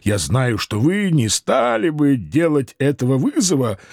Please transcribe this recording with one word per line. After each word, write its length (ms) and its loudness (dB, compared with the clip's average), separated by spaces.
я 140 0
знаю, 400 0
что 240 -4
вы 300 0
не 180 2
стали 640 0
бы 260 2
делать 600 -2
этого 400 0
вызова, 600 0